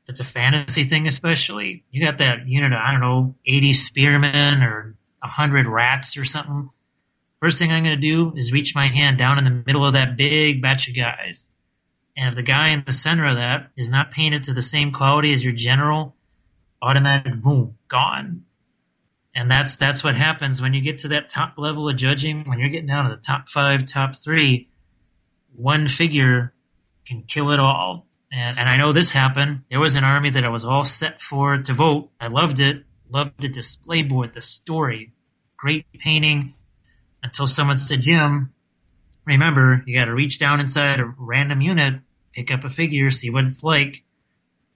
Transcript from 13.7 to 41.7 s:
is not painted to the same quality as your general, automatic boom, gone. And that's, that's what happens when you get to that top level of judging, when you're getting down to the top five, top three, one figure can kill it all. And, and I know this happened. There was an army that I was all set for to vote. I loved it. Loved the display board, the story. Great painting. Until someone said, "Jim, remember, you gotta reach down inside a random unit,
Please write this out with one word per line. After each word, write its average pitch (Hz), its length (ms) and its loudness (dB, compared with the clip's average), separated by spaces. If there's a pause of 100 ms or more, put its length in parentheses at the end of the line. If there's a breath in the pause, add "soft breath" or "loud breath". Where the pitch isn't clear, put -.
is 120 120 -6
not 135 240 0
painted 151 320 -2
to 135 100 -6
the 123 80 -4
same 147 300 -2
quality 143 400 2
as 127 120 0
your 123 100 -2
general, 143 600 0 (680)
automatic 139 640 2
boom, 127 340 2 (120)
gone. 170 560 -4 (880)
And 120 160 -2
that's, 135 240 2
that's 139 300 -2
what 143 100 0
happens 143 480 0
when 131 120 0
you 135 60 0
get 135 200 -4
to 151 80 -10
that 147 220 -2
top 160 280 -4
level 151 300 -4
of 135 80 -2
judging, 143 480 -2
when 127 160 -4
you're 139 100 0
getting 160 160 -8
down 139 240 0
to 110 60 -8
the - 60 -20
top 143 260 -6
five, 139 380 0
top 135 300 -4
three, 147 520 0 (840)
one 143 340 0
figure 131 640 2 (540)
can 117 160 -12
kill 147 280 -4
it 147 80 4
all. 135 480 0 (240)
And, 123 280 -6
and 123 100 0
I 127 80 4
know 147 160 4
this 170 180 2
happened. 139 600 0
There 131 100 0
was 147 160 2
an 135 80 2
army 143 260 2
that 127 140 0
I 120 60 -2
was 113 140 -6
all 135 200 0
set - 380 -4
for 139 360 0
to 135 160 -4
vote. 147 360 2 (100)
I 117 80 -10
loved 143 320 0
it. 139 240 0 (260)
Loved 143 300 -4
the 143 80 -6
display 156 540 -4
board, 127 320 -2
the 117 80 -12
story. 123 680 -6 (440)
Great 151 300 -4 (120)
painting. 151 560 0 (680)
Until 135 240 -4
someone 139 320 2
said, 135 240 -2
"Jim, 143 500 2 (720)
remember, 135 600 4
you 123 120 -2
gotta 117 160 0
reach 139 240 -2
down 143 220 2
inside 139 400 0
a 123 160 -6
random 135 460 -2
unit, 151 320 2 (380)